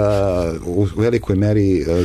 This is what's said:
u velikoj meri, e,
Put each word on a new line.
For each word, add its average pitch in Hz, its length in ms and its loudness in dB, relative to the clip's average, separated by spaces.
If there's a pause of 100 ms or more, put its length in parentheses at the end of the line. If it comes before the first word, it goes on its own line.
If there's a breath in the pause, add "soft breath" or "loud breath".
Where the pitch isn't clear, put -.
(640)
u 92 300 0
velikoj 110 400 0
meri, 101 440 2
e, 71 60 -2 (200)